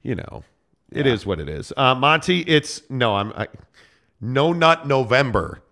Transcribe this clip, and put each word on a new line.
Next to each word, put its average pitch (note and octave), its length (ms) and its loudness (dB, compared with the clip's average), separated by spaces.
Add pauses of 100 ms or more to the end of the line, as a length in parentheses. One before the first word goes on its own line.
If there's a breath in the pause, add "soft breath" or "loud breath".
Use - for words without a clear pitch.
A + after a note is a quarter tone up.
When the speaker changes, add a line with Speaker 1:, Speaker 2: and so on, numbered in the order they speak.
Speaker 1:
You A#2+ 140 -6
know, - 280 -12 (480)
it C#3+ 140 -2
Speaker 2:
Yeah. B2+ 80 4
Speaker 1:
is G2 140 -4
what F2+ 120 -2
it C#2+ 80 -8
is. C#2 300 -10
Uh, C3 160 4
Monty, D3+ 460 2
it's, D3+ 500 0
no, B2 280 0
I'm, G#2 180 -4
I, G#2 120 -6 (720 soft breath)
no C3+ 320 0
nut E3 360 2
November. A#2+ 720 0 (100)